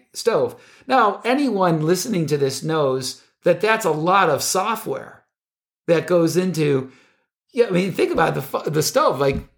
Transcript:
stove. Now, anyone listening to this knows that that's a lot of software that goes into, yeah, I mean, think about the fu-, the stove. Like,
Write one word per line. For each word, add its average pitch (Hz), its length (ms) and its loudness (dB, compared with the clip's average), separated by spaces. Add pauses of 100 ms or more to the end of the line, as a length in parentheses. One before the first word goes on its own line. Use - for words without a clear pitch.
(140)
stove. 147 420 0 (320)
Now, 226 380 2
anyone 196 600 0
listening 180 420 0
to 147 100 0
this 139 260 -2
knows 139 580 -2 (220)
that 180 160 2
that's 220 240 0
a 165 80 0
lot 170 380 2
of 131 120 0
software 185 840 -6 (640)
that 160 200 2
goes 165 300 2
into, 151 560 0 (580)
yeah, 240 140 2
I 202 60 -6
mean, 180 200 0
think 339 220 0
about 160 220 0
the 147 60 -6
fu-, - 280 -6
the 151 120 0
stove. 254 380 0
Like, 139 260 0 (120)